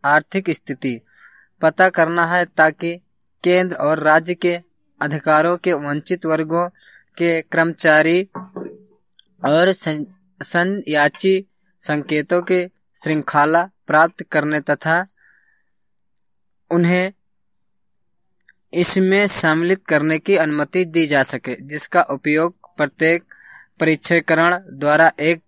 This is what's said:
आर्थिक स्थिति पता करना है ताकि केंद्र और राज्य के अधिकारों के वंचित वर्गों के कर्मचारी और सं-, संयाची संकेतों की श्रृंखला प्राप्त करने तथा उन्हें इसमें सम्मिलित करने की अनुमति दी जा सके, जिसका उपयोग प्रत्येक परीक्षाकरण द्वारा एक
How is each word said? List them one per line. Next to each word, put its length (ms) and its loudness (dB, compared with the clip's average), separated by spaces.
आर्थिक 440 0
स्थिति 520 -6
पता 280 4
करना 360 2
है 200 0
ताकि 520 0
केंद्र 320 2
और 240 -2
राज्य 360 2
के 240 -2
अधिकारों 560 0
के 160 -2
वंचित 520 -6
वर्गों 440 -2
के 240 0
कर्मचारी 880 0
और 260 4
सं-, 340 -6
संयाची 1000 0
संकेतों 640 -2
की 260 -2
श्रृंखला 680 0
प्राप्त 360 2
करने 380 -2
तथा 460 -2
उन्हें 420 0
इसमें 540 2
सम्मिलित 580 0
करने 340 0
की 160 0
अनुमति 500 -2
दी 220 -2
जा 160 2
सके, 380 -8
जिसका 400 -2
उपयोग 760 -4
प्रत्येक 460 0
परीक्षाकरण 800 2
द्वारा 640 2
एक 280 0